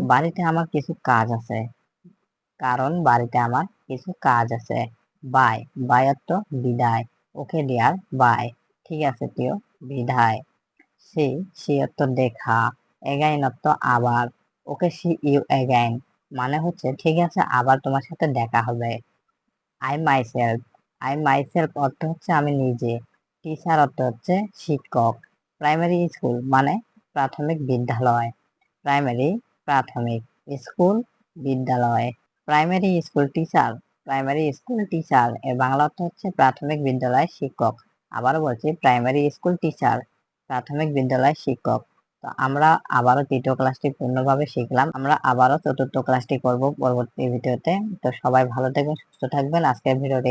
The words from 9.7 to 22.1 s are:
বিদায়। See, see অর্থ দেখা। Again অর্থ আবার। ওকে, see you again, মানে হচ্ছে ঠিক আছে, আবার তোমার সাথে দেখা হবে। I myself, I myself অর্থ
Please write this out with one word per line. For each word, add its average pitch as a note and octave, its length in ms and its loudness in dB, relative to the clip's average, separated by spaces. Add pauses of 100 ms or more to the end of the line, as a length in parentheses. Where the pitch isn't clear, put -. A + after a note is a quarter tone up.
বিদায়। A#2+ 500 0 (720)
See, C#3+ 240 0 (280)
see C#3+ 220 0
অর্থ - 160 -6 (200)
দেখা। A#2+ 400 0 (540)
Again D3 360 0
অর্থ - 160 -8 (300)
আবার। A#2+ 300 2 (420)
ওকে, E3+ 220 -2 (100)
see E3+ 160 0 (160)
you C#3+ 100 6 (200)
again, B2 320 2 (400)
মানে C3+ 320 -2
হচ্ছে E3+ 220 -4 (160)
ঠিক D#3+ 140 2 (100)
আছে, F3 140 -4 (180)
আবার C3 260 4
তোমার C3+ 240 -2
সাথে D#3+ 180 -4 (120)
দেখা A#2 300 0
হবে। A#2 240 -4 (880)
I C3+ 140 -4 (140)
myself, A#2 520 0 (400)
I C3 120 -4 (140)
myself C#3+ 440 2 (140)
অর্থ C3+ 160 -4 (100)